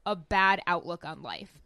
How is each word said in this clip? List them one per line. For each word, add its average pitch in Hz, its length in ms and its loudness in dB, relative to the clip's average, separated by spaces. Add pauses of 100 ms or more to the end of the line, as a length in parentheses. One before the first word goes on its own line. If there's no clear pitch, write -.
a 202 100 -2
bad 190 500 4
outlook 170 380 -2
on 151 180 -12
life. 113 440 -12